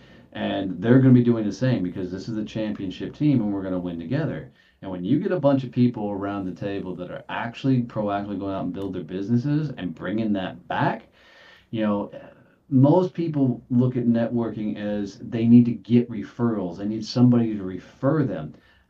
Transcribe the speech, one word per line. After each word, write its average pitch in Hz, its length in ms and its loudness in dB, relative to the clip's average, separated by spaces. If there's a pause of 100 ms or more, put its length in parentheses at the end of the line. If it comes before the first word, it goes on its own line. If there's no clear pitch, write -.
(320)
and 101 480 -4
they're 120 200 6
gonna 127 140 8
be 123 100 6
doing 113 220 2
the 98 60 -2
same 123 300 0
because 90 300 -6
this 95 160 -8
is 110 60 -8
the 107 100 -6
championship 101 680 -8
team, 143 260 2
and 104 120 -2
we're 98 100 -4
gonna 92 160 -4
win 87 200 -6
together." 82 520 -6 (320)
And 98 80 -12
when 90 140 -8
you 117 140 2
get 185 140 -2
a 180 80 -2
bunch 135 240 2
of 120 80 -10
people 117 380 2
around 101 340 -6
the 92 80 -6
table 92 440 -8
that 87 140 -10
are 87 180 -12
actually 120 540 -2
proactively 104 560 -4
going 98 160 -6
out 98 100 -4
and 90 80 -4
build 98 220 -6
their 90 80 -6
businesses 120 760 -2
and 90 180 -6
bringing 104 400 -2
that - 340 -6
back, - 400 -2 (640)
you 107 120 -4
know, 104 280 -2 (600)
most 147 440 6
people 143 560 0
look 127 260 2
at 120 100 0
networking 113 720 -2
as 104 420 -6
they 113 280 -2
need 120 180 10
to 117 80 2
get 120 380 2
referrals. 104 640 -4
They 101 100 -8
need 110 180 -4
somebody 120 520 4
to 98 60 -6
refer 127 640 -2
them. 85 280 -6 (380)